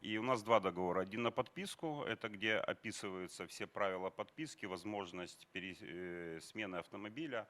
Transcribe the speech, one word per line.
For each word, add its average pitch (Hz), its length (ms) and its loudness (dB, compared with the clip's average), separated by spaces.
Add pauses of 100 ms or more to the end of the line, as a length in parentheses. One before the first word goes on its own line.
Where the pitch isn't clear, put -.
И 107 160 0
у 107 60 2
нас 123 200 4
два 113 160 10
договора. 92 420 4
Один 101 220 0
на 117 80 4
подписку, 151 760 -2
это 113 220 -2
где 107 280 2
описываются 95 880 -2
все 101 200 -6
правила 95 420 0
подписки, 131 560 -8
возможность 92 880 -4
пере-, 92 300 -6
э, 87 600 -6
смены 101 360 -4
автомобиля. 107 720 -4